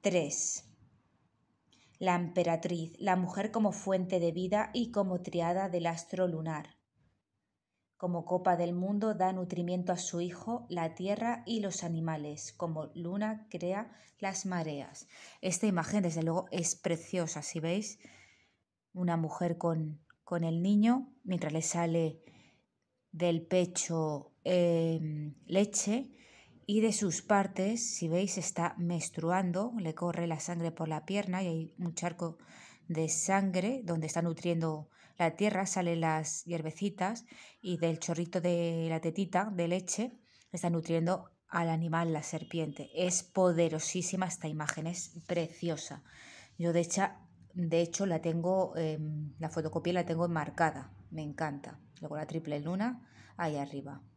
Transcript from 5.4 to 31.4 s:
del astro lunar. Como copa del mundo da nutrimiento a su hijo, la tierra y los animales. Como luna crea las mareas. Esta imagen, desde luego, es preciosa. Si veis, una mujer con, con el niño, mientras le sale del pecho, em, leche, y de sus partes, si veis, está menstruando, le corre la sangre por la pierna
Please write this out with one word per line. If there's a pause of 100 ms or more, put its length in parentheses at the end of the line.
del
astro
lunar. (1200)
Como
copa
del
mundo
da
nutrimiento
a
su
hijo,
la
tierra
y
los
animales.
Como
luna
crea (260)
las
mareas. (360)
Esta
imagen,
desde
luego,
es
preciosa.
Si
veis, (960)
una
mujer
con, (240)
con
el
niño, (120)
mientras
le
sale (920)
del
pecho, (120)
em, (100)
leche, (600)
y
de
sus
partes,
si
veis,
está
menstruando,
le
corre
la
sangre
por
la
pierna